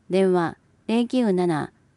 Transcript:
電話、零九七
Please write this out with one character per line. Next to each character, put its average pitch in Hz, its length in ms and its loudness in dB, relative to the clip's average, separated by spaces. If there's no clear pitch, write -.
電 185 220 2
話、 170 260 -2
零 233 180 0
九 233 260 0
七 175 400 -2